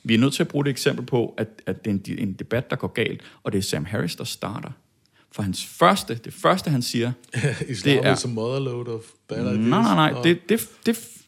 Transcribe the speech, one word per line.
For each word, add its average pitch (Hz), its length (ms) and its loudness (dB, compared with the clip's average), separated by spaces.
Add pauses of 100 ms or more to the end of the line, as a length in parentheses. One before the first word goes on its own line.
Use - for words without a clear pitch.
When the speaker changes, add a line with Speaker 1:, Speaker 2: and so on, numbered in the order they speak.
Speaker 1:
Vi 113 100 2
er 110 40 6
nødt 139 160 4
til - 80 0
at 156 60 0
bruge 143 160 -2
det 143 60 0
eksempel 123 360 -2
på, 120 320 0
at, 110 100 -2 (180)
at - 180 -6
det 98 240 -2
er - 60 -6
en, 104 140 -4
en 92 40 -4
debat, - 380 -4
der 143 60 0
går 92 120 -6
galt, - 320 -4 (220)
og - 100 -4
det 98 60 0
er 95 40 0
Sam - 220 -4
Harris, 101 320 -4
der - 80 -12
starter. - 460 -8 (640)
For 110 100 -6
hans 95 240 -4
første, 180 480 2 (100)
det - 100 -12
første, 180 360 2
han 127 120 2
siger, 120 300 -2 (220)
Speaker 2:
<laughs> 120 80 -2 (260)
Islam 131 300 4
Speaker 1:
det - 80 2
er 110 80 6
Speaker 2:
is - 100 -2
a 123 40 -4
motherload 120 600 -4
of 113 120 -6 (280)
bad 107 160 -4
Speaker 1:
Nej, 104 80 0
Speaker 2:
ideas. 107 160 2
Speaker 1:
nej, 202 260 4
nej. 156 180 4
Speaker 2:
Nå. 123 100 -4
Speaker 1:
Det, 170 260 4
det, 226 200 2 (180)
det, 226 140 0 (260)